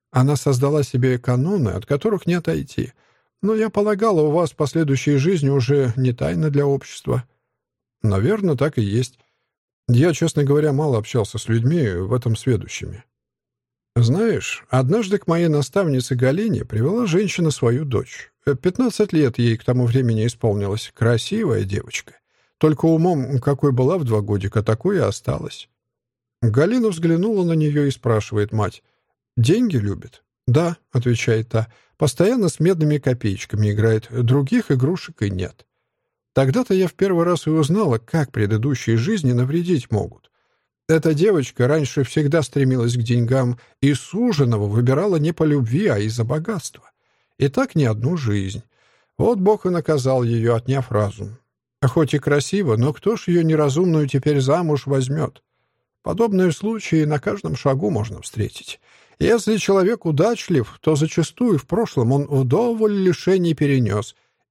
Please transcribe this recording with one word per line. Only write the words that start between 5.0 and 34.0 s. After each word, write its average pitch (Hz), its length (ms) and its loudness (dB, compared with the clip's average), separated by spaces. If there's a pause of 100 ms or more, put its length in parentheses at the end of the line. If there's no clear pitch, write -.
жизни 143 320 0
уже 135 460 2
не 127 160 0
тайна 156 380 -2
для 143 160 0
общества". 135 580 -4 (760)
"Наверно, 143 540 0
так 139 220 -2
и 117 40 0
есть. 104 360 -2 (720)
Я, 131 260 4
честно 156 300 0
говоря, 147 280 2
мало 135 260 0
общался 107 400 -4
с - 100 -8
людьми, 120 400 0
в 95 240 -4
этом 120 240 0
сведущими". 98 680 -6 (920)
"Знаешь, 139 720 0
однажды 185 480 0
к - 100 -6
моей 170 220 2
наставнице 147 680 0
Галине 143 500 0
привела 170 400 0
женщина 175 440 0
свою 123 360 0
дочь. - 440 -6 (140)
Э, 143 100 0
пятнадцать 208 600 0
лет 147 240 2
ей 117 180 2
к - 80 -16
тому 123 220 2
времени 117 400 2
исполнилось. 104 680 -2
Красивая 117 720 0
девочка. - 480 -8 (460)
Только 156 260 2
умом, 160 560 2
какой 143 320 0
была 127 240 2
в 160 80 -4
два 110 160 0
годика, 101 420 -2
такой 143 340 0
и 165 40 0
осталась". - 680 -4 (760)
Галина 185 480 2
взглянула 175 540 0
на 170 80 0
нее 147 320 0
и 139 60 0
спрашивает 107 640 -2
мать: 104 300 -4 (560)
"Деньги 170 400 2
любит?" - 440 -6 (240)
"Да", — 165 300 2 (160)
отвечает 117 560 0
та, — 110 240 -4 (240)
"постоянно 190 540 0
с - 100 -12
медными 156 380 2
копеечками 107 760 -2
играет, 110 380 0